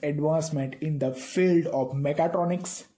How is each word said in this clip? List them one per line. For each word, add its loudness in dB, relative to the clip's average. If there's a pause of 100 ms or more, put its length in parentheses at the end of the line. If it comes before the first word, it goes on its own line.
advancement 0
in -2
the 0
field 2
of -2
mechatronics? 0 (140)